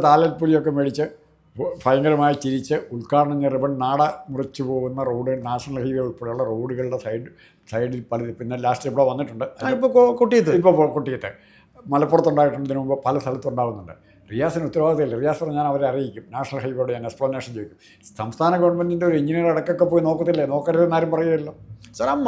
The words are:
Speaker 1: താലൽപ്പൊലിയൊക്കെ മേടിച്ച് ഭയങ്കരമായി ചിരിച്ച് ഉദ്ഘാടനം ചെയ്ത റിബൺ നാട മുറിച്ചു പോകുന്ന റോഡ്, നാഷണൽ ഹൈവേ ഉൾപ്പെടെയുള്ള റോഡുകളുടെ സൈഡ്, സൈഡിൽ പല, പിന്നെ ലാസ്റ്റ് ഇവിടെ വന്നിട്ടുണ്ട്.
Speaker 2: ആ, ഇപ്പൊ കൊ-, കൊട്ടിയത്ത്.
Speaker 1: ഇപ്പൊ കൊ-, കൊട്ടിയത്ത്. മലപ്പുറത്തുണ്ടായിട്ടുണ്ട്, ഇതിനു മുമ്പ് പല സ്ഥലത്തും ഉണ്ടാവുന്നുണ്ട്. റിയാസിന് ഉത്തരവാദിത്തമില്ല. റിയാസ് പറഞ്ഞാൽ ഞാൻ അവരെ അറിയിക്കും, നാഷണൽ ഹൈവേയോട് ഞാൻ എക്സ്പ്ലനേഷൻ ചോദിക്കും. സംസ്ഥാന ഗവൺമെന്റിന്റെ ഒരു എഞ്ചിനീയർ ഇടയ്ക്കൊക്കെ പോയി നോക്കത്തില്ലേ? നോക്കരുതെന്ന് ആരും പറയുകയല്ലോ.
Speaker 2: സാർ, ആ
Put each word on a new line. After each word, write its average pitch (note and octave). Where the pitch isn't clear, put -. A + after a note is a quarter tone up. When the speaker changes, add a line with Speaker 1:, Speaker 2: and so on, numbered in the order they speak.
Speaker 1:
താലൽപ്പൊലിയൊക്കെ D#3
മേടിച്ച് C#3+
ഭയങ്കരമായി C#3+
ചിരിച്ച് C3+
ഉദ്ഘാടനം C#3+
ചെയ്ത C#3
റിബൺ C#3
നാട C#3
മുറിച്ചു C3+
പോകുന്ന C3
റോഡ്, B2
നാഷണൽ B2
ഹൈവേ C3
ഉൾപ്പെടെയുള്ള A#2+
റോഡുകളുടെ B2
സൈഡ്, A2+
സൈഡിൽ B2
പല, A#2+
പിന്നെ B2
ലാസ്റ്റ് B2
ഇവിടെ C3
വന്നിട്ടുണ്ട്. B2
Speaker 2:
ആ, C4
ഇപ്പൊ B3
കൊ-, A#3+
കൊട്ടിയത്ത്. A3
Speaker 1:
ഇപ്പൊ F3+
കൊ-, D3+
കൊട്ടിയത്ത്. B2
മലപ്പുറത്തുണ്ടായിട്ടുണ്ട്, D3
ഇതിനു C3+
മുമ്പ് C3+
പല C3+
സ്ഥലത്തും B2+
ഉണ്ടാവുന്നുണ്ട്. A2
റിയാസിന് D3+
ഉത്തരവാദിത്തമില്ല. D3+
റിയാസ് D3
പറഞ്ഞാൽ D3+
ഞാൻ D3
അവരെ C#3
അറിയിക്കും, B2
നാഷണൽ C3+
ഹൈവേയോട് B2+
ഞാൻ A#2
എക്സ്പ്ലനേഷൻ C3
ചോദിക്കും. G#2
സംസ്ഥാന C#3
ഗവൺമെന്റിന്റെ F3
ഒരു E3
എഞ്ചിനീയർ E3
ഇടയ്ക്കൊക്കെ E3
പോയി E3+
നോക്കത്തില്ലേ? D#3+
നോക്കരുതെന്ന് E3
ആരും E3
പറയുകയല്ലോ. D#3+
Speaker 2:
സാർ, B3
ആ -